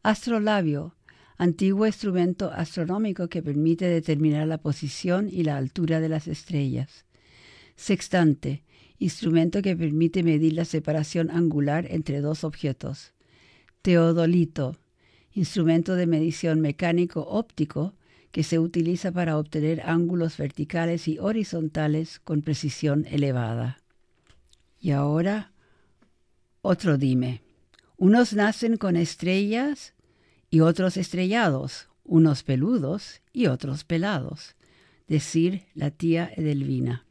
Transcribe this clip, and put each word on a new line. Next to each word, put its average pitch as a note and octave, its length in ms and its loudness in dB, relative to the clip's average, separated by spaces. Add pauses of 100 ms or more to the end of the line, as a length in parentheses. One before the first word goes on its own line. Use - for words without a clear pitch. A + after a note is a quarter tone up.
Astrolabio, G#3 920 0 (420)
antiguo F#3+ 480 2
instrumento F3+ 640 0
astronómico F3+ 760 -4
que E3+ 140 -6
permite D#3+ 440 0
determinar D#3 640 2
la D#3+ 120 -4
posición F3 720 -2
y F3+ 140 -2
la D3 140 0
altura D#3+ 420 -2
de D#3+ 100 -2
las D#3 180 -4
estrellas. C#3 760 -4 (720)
Sextante, D#3 880 0 (340)
instrumento E3+ 640 0
que F#3 140 0
permite E3 480 0
medir D#3+ 300 4
la E3 120 -2
separación D#3+ 680 -2
angular D#3 580 0
entre D3+ 320 -4
dos D3+ 220 -4
objetos. D3+ 680 -8 (680)
Teodolito, E3 960 4 (540)
instrumento E3 640 2
de F3+ 100 0
medición D#3+ 540 0
mecánico E3+ 640 0
óptico D#3 760 -4 (360)
que E3 120 -2
se E3 160 0
utiliza E3+ 520 -2
para E3+ 260 -2
obtener D#3 440 -2
ángulos E3+ 560 0
verticales E3 680 -4
y D#3 100 -2
horizontales D#3+ 1000 -2
con D3+ 220 -2
precisión D3+ 680 -2
elevada. B2 720 -2 (1000)
Y D#3+ 120 0
ahora, D#3+ 600 0 (1080)
otro F3+ 360 2
dime. B2+ 440 0 (560)
Unos A3 360 6
nacen G#3+ 440 0
con F#3 180 0
estrellas G3+ 960 -2 (560)
y D#3+ 100 4
otros F3 380 2
estrellados, F3+ 920 -2 (140)
unos D#3+ 400 4
peludos D#3+ 800 -2 (120)
y B3 140 0
otros C#3+ 360 -4
pelados. E3 720 -4 (520)
Decir E3 560 0 (100)
la D3 160 -4
tía E3 460 -2
Edelvina. C#3 760 -2